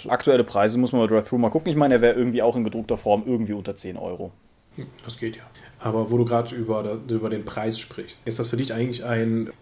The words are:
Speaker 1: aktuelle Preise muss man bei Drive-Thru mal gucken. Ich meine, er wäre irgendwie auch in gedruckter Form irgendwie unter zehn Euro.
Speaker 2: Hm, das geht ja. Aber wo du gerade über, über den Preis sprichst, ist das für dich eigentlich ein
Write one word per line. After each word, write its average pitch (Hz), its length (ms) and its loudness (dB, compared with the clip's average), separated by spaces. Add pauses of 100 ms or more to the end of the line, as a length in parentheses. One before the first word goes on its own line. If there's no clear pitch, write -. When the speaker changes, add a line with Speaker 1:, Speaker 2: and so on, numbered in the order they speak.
Speaker 1:
aktuelle 127 340 4
Preise 110 360 2
muss 123 120 2
man 123 120 2
bei 110 40 4
Drive-Thru 110 320 2
mal 117 120 2
gucken. 160 200 0
Ich 147 60 2
meine, 143 180 4
er 117 60 6
wäre 117 140 6
irgendwie 120 280 2
auch 117 140 4
in 117 80 0
gedruckter 110 340 -2
Form 104 260 2
irgendwie 107 280 0
unter 101 240 -6
zehn 92 200 -8
Euro. 90 360 -8 (420)
Speaker 2:
Hm, 127 140 -14 (160)
das 120 140 -12
geht 113 180 -8
ja. - 80 -20 (400)
Aber 110 280 0
wo 120 40 4
du 120 80 6
gerade 117 300 0
über, 110 440 -2 (100)
über 110 200 -2
den 104 160 -6
Preis 113 360 -6
sprichst, - 440 -14
ist 117 140 -6
das 120 80 -4
für 120 100 -6
dich 131 160 -4
eigentlich 120 320 -4
ein 113 460 -2 (120)